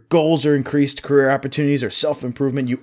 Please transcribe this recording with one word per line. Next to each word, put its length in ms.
goals 380
are 100
increased 460
career 280
opportunities 540
or 60
self-improvement, 800
you 140